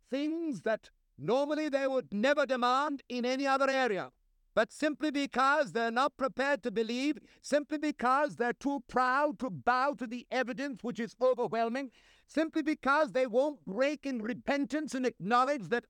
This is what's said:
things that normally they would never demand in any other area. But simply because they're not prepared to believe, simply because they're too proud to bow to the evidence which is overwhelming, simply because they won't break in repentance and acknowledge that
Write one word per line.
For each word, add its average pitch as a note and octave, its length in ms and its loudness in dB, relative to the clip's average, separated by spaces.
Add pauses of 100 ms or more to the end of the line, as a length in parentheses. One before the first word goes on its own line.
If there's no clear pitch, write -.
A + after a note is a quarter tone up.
things D4+ 520 -4
that G#3+ 280 -2 (280)
normally C#4+ 520 0
they C4+ 180 0
would B3+ 260 -2
never C4+ 320 2
demand C4 640 0
in B3 180 -4
any C4 220 -2
other C4+ 220 2
area. G#3+ 420 0 (420)
But G#3+ 180 2
simply D4+ 400 -2
because C4+ 600 2
they're A#3 200 0
not C4 260 0
prepared C#4 460 0
to A#3+ 80 -4
believe, A#3+ 480 -2 (240)
simply D4 340 0
because C#4+ 600 0
they're A#3 160 0
too C#4 340 -4
proud B3+ 500 2
to A#3+ 140 -6
bow B3+ 420 0
to A3+ 140 -8
the A#3 240 -10
evidence B3 520 -4
which A#3+ 160 -4
is A3+ 220 -6
overwhelming, A#3 720 0 (340)
simply D#4+ 380 0
because C#4+ 480 2
they B3+ 160 2
won't C4 380 0
break C4 380 -2
in C4 160 -4
repentance C4+ 760 -2
and B3+ 100 -2
acknowledge A#3+ 640 0
that A#3 200 -2